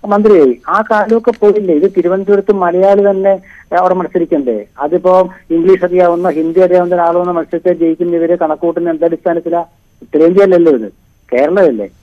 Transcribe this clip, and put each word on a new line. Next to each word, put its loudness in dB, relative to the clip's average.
മന്ത്രിയായി. 2
ആ 0
കാലമൊക്കെ 0
പോയില്ലേ? 0
ഇത് 0
തിരുവനന്തപുരത്ത് 0
മലയാളി 2
തന്നെ 0
അവിടെ 0
മത്സരിക്കണ്ടേ? -4
അതിപ്പോ 0
ഇംഗ്ലീഷ് 2
അറിയാവുന്ന, 0
ഹിന്ദി -2
അറിയാവുന്ന 2
ഒരാൾ 0
വന്ന് -2
മത്സരിച്ചാൽ -4
ജയിക്കുന്ന -2
ഇവര് 0
കണക്കൂട്ടുന്ന -4
എന്തടിസ്ഥാനത്തിലാ? -4
ഉത്തരേന്ത്യയിലല്ലോ 2
ഇത്, -4
കേരളമല്ലേ? 0